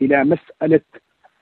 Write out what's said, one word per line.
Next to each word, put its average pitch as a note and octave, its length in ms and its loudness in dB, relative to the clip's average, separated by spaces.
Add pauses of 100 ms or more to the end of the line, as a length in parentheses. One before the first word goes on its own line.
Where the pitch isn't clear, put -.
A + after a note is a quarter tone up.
إلى C#3 220 0
مسألة، D#3+ 560 -2 (600)